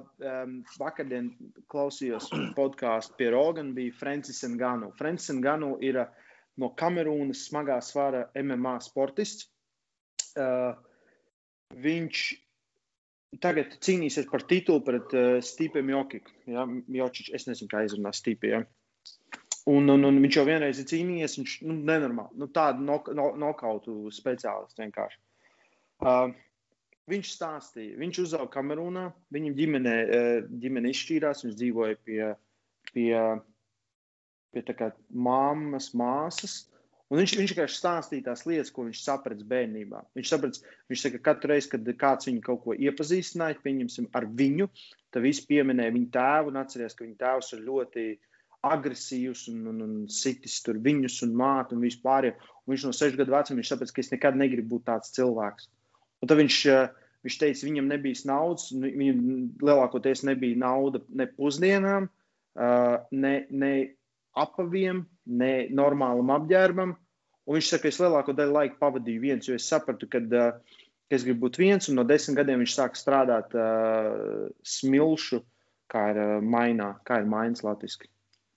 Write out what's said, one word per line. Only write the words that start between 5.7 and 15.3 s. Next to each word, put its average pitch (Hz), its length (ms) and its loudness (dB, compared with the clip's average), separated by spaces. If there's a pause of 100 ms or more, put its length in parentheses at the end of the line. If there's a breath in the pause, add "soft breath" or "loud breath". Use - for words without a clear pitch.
ir, 131 200 0
ā, 120 80 -4 (500)
no 123 140 -4
Kamerūnas 151 720 -2
smagā 143 340 -2
svara 131 520 -4
M 135 240 -4
M 123 120 -2
A 127 120 -4
sportists. - 680 -6 (840)
Ā, 127 440 -2 (960)
viņš 156 540 -4 (1200)
tagad 156 320 0
cīnīsies 160 520 0
par - 200 -4
titulu 180 360 4
pret, 120 280 -2
ā, 123 320 4